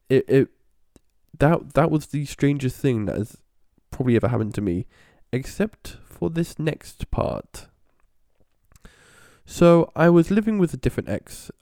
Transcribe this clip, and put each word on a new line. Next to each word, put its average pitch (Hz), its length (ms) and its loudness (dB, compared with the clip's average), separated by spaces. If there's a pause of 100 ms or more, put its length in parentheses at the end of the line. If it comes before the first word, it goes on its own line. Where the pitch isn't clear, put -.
(100)
It, 131 180 2
it, 131 220 2 (880)
that, 147 380 0
that 156 140 2
was 156 180 -2
the 147 180 -6
strangest 139 520 -2
thing 117 280 -2
that 85 120 -6
has 110 200 -8 (540)
probably 127 240 0
ever 107 120 2
happened 110 280 -2
to 101 60 -6
me, 95 260 -4 (440)
except - 720 -8
for - 260 -8
this 165 300 -6
next - 520 -8
part. - 560 -6 (1800)
So, 170 500 4
I 165 140 4
was 170 220 4
living 214 260 0
with 175 160 0
a 131 40 -8
different - 320 -4
ex. - 400 -10 (120)